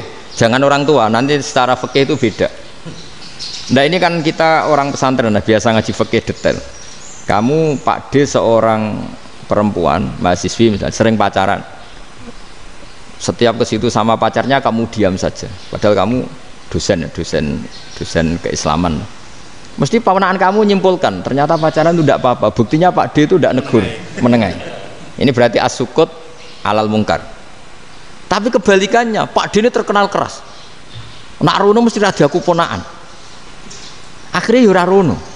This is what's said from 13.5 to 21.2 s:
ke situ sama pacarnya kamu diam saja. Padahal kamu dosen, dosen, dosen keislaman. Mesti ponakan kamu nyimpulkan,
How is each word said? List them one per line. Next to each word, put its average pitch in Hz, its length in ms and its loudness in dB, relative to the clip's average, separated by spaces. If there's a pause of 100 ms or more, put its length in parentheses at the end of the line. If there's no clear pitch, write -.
ke 120 80 0
situ 113 240 0
sama 110 320 2
pacarnya 113 400 2
kamu 113 320 0
diam 95 240 2
saja. - 320 -4 (240)
Padahal 104 240 2
kamu 110 200 2 (520)
dosen, 82 400 -2
dosen, 78 520 -4 (360)
dosen 82 440 0
keislaman. 80 560 -2 (800)
Mesti 226 260 2
ponakan 190 320 2
kamu 196 320 4
nyimpulkan, 180 540 2